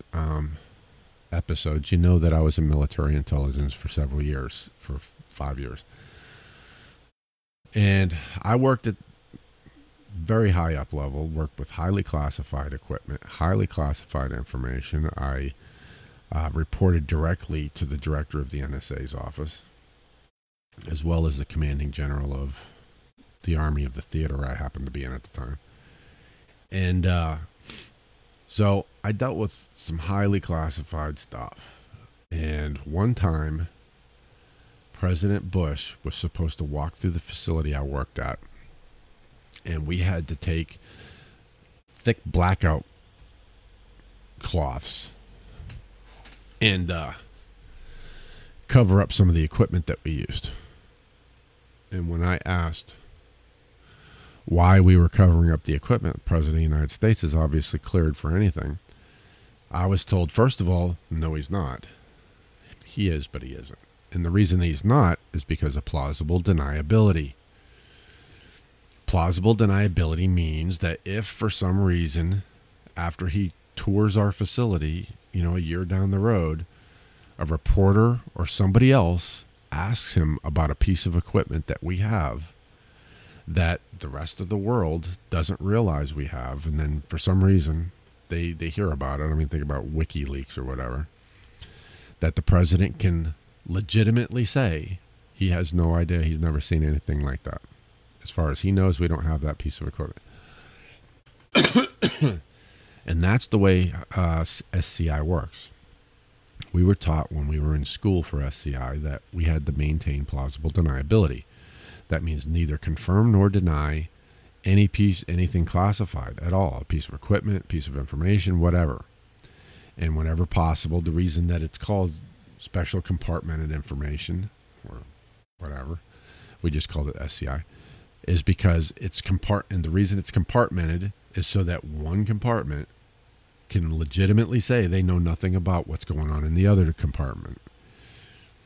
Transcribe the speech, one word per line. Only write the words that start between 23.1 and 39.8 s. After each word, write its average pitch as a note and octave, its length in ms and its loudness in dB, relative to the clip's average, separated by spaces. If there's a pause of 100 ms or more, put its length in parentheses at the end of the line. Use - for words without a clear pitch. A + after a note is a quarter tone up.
the E2+ 120 0
Army D2+ 300 0
of C2 80 -8
the - 80 -12
theater C#2 420 -4
I C2 120 -6
happened C2+ 300 -8
to C2 60 -10
be C2+ 120 -8
in B1+ 100 -8
at B1 80 -10
the - 80 -20
time. C#2 300 -10 (1120)
And, F#2 340 2
uh, E2+ 300 2 (1120)
so G2+ 360 2 (180)
I G#2 80 -2
dealt A2+ 260 -2
with - 300 -6 (100)
some D#2+ 220 -8
highly G2 400 2
classified D#2 800 -6
stuff. - 400 -14 (720)
And D2+ 480 -4
one G2 340 0
time, D#2+ 540 0 (1300)
President F#2 580 -2
Bush D#2+ 420 -2 (100)
was C#2+ 120 -6
supposed E2 420 -4
to D#2+ 60 -6
walk D2 320 -6
through F#2 160 -4
the E2 80 -4
facility D2+ 560 -4
I C#2 80 -4
worked C#2 340 -6
at, B1 220 -6 (1200)
and D#2 220 -6